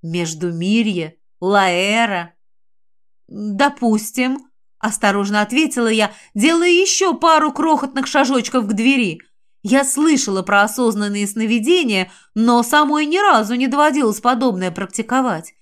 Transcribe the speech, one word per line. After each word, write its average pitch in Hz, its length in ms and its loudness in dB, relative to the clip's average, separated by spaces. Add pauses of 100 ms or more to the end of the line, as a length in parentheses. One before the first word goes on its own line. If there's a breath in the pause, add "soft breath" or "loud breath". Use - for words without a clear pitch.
Междумирье, 170 1120 -4 (240)
Лаэра. 190 920 0 (920)
"Допустим", 233 1080 -2 (400)
осторожно 208 640 -2
ответила 240 460 0
я, 214 240 0 (220 loud breath)
делая 339 360 2
еще 370 440 2
пару 311 380 2
крохотных 302 540 -2
шажочков 254 600 0
к 214 60 -4
двери. 220 460 0 (440)
Я 254 220 2
слышала 269 580 0
про 202 200 2
осознанные 208 640 -2
сновидения, 220 840 0 (220 loud breath)
но 240 280 4
самой 294 440 2
ни 320 120 0
разу 247 360 2
не 247 120 -2
доводилось 277 540 2
подобное 233 500 0
практиковать. 208 920 -4